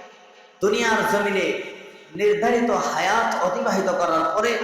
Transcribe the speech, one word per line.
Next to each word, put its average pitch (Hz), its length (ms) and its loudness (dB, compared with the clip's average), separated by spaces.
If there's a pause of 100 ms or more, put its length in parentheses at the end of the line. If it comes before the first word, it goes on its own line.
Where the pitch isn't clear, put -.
(600)
দুনিয়ার 214 520 2
জমিনে 196 500 0 (540)
নির্ধারিত 226 540 2
হায়াত 196 760 0
অতিবাহিত 190 400 0
করার 165 500 0
পরে 226 300 0